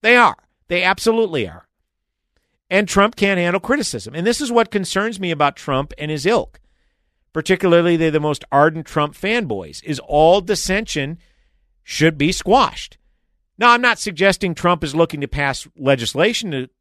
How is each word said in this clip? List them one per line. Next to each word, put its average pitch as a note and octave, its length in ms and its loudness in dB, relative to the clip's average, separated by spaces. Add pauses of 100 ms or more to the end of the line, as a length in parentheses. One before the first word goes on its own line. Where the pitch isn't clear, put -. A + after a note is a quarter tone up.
They A#3 140 4
are. A3+ 200 4 (320)
They F3 160 -2
absolutely F#3+ 640 0
are. E2 180 -18 (1040)
And G3 180 2
Trump G#3 280 2
can't G3 220 0
handle F3 220 0
criticism. C#3 540 -4
And E3 100 -6
this A3+ 160 0
is B3 120 -4
what A3+ 180 -4
concerns G3+ 480 -4
me F3+ 140 -6
about D3 240 -2
Trump C#3 420 -6
and D3+ 120 -10
his D3+ 160 -6
ilk, G3 340 -2 (720)
particularly E3+ 640 2
they're D#3+ 160 2
the D3+ 80 0
most D3+ 320 -4
ardent D#3 340 2
Trump D3 280 -4
fanboys, C#3 680 -6
is D3 180 -6
all D#3+ 400 4
dissension F3 800 -4 (640)
should D#3 340 0
be C#3+ 140 2
squashed. - 680 0 (600)
Now, A#3+ 120 4
I'm A#3+ 120 4
not A#3+ 160 2
suggesting F#3 560 0
Trump F3 280 0
is C#3+ 140 -6
looking D#3+ 240 0
to C#3+ 80 -4
pass C#3 380 -4 (100)
legislation C#3 760 0
to C3 160 -6 (120)